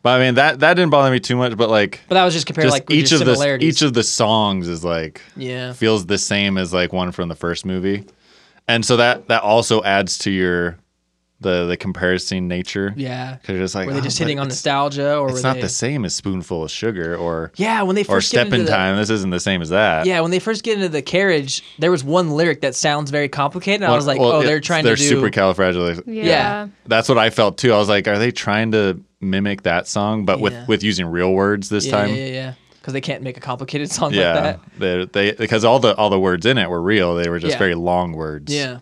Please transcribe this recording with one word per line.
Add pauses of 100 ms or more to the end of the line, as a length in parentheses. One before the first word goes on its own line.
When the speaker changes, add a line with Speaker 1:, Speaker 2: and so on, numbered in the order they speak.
Speaker 1:
But,
I
mean,
that,
that
didn't
bother
me
too
much,
but,
like,
Speaker 2:
But
that
was
just
compared,
Speaker 1:
just
Speaker 2:
like,
with
Speaker 1:
each
Speaker 2:
your
Speaker 1:
of
the,
Speaker 2:
similarities.
Speaker 1:
each
of
the
songs
is,
like, (140)
Speaker 2:
Yeah.
Speaker 1:
feels
the
same
as,
like,
one
from
the
first
movie. (640)
And
so
that,
that
also
adds
to
your, (640)
the,
the
comparison
nature.
Speaker 2:
Yeah.
Speaker 1:
'Cause
you're
just
like,
Speaker 2:
Were
they
Speaker 1:
"Oh,
Speaker 2:
just
Speaker 1:
but
Speaker 2:
hitting
on
Speaker 1:
it's,
Speaker 2:
nostalgia,
or
Speaker 1:
it's
Speaker 2:
were
Speaker 1:
not
Speaker 2:
they
Speaker 1:
the
same
as
Spoonful
of
Sugar
or,
Speaker 2:
Yeah,
when
they
Speaker 1:
or
Speaker 2:
first
get
Speaker 1:
Step
Speaker 2:
into
Speaker 1:
in
Speaker 2:
the
Speaker 1:
Time.
This
isn't
the
same
as
that."
Speaker 2:
Yeah,
when
they
first
get
into
the
carriage, (160)
there
was
one
lyric
that
sounds
very
complicated,
and
I
Speaker 1:
Well,
Speaker 2:
was
like,
Speaker 1:
well,
Speaker 2:
"Oh,
Speaker 1:
it,
Speaker 2:
they're
trying
Speaker 1:
they're
Speaker 2:
to
do"
Speaker 1:
supercalifragilistic.
Speaker 3:
Yeah.
Speaker 2:
Yeah. (200)
Speaker 1:
That's
what
I
felt
too.
I
was
like,
"Are
they
trying
to (200)
mimic
that
song,
but
with,
Speaker 2:
Yeah.
Speaker 1:
with
using
real
words
this
Speaker 2:
Yeah,
Speaker 1:
time?"
Speaker 2:
yeah,
yeah, (300)
'cause
they
can't
make
a
complicated
<laughs>
song
Speaker 1:
Yeah.
Speaker 2:
like
that.
Speaker 1:
They,
they,
because
all
the,
all
the
words
in
it
were
real.
They
were
just
Speaker 2:
Yeah.
Speaker 1:
very
long
words.
Speaker 2:
Yeah.